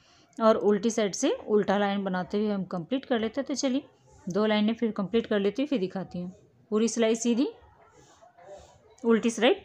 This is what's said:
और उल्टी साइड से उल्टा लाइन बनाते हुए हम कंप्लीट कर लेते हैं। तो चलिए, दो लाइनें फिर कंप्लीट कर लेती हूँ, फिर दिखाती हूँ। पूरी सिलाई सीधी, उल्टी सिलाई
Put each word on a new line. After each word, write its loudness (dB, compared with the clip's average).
और 6
उल्टी 2
साइड -2
से 0
उल्टा 2
लाइन 0
बनाते -4
हुए 0
हम -2
कंप्लीट -6
कर 0
लेते -4
हैं। -10
तो -6
चलिए, -2
दो 0
लाइनें 2
फिर -2
कंप्लीट -2
कर 0
लेती 0
हूँ, -2
फिर 0
दिखाती -6
हूँ। -10
पूरी 2
सिलाई 2
सीधी, 0
उल्टी 2
सिलाई 4